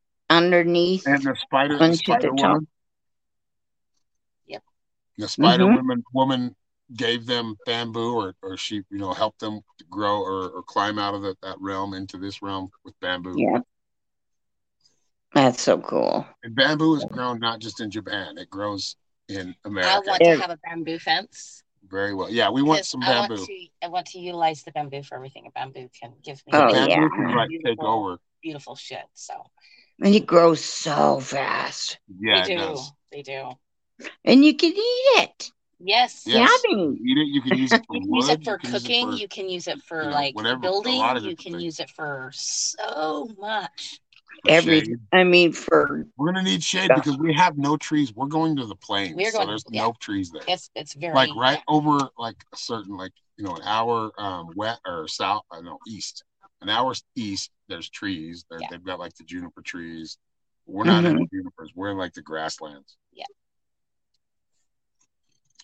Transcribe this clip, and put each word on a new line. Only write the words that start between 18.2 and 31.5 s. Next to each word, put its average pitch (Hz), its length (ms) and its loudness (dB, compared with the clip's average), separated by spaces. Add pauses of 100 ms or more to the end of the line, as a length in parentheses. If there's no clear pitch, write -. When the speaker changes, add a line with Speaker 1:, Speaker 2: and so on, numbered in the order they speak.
Speaker 2:
it 87 140 -16
grows 101 460 -6 (320)
in 92 260 -10
Speaker 3:
I - 0 - (140)
Speaker 2:
America. 185 420 0
Speaker 3:
want 180 140 2
to 170 60 10
Speaker 1:
Ev- 165 100 6
Speaker 3:
have 180 100 -4
a 165 140 -12
bamboo 165 340 -8
fence. - 640 -6 (300)
Speaker 2:
Very 101 220 -2
well. 90 160 -6
Yeah, 110 200 2
we 131 120 0
want 151 180 4
Speaker 3:
'Cause - 80 -6
Speaker 2:
some 127 160 -8
Speaker 3:
I 127 60 2 (100)
want 117 100 -2
Speaker 2:
bamboo. 98 160 -6
Speaker 3:
to, 180 200 -16 (160)
I 175 60 -6
want 175 200 -6
to 185 100 -16
utilize 170 440 -2
the 160 100 -18
bamboo 143 300 -8
for 139 120 -16
everything 131 320 -16
a 127 40 -20
bamboo 131 400 -12 (100)
can 120 140 -16 (100)
give 143 220 -16
me. - 60 -6
Speaker 2:
The 143 60 6
Speaker 1:
Oh, 127 140 8
Speaker 2:
bamboo 127 160 4
Speaker 1:
yeah. 151 220 4
Speaker 2:
can, - 260 -2
like, 110 140 0
take 160 120 -6
Speaker 3:
Beautiful, 117 240 2
Speaker 2:
over. 95 320 0 (240)
Speaker 3:
beautiful 139 340 -12
shit, - 360 -12
so. - 220 -16 (680)
Speaker 1:
And 202 120 8
it 208 120 4
grows 170 380 6
so 147 560 2
fast. - 800 -6 (200)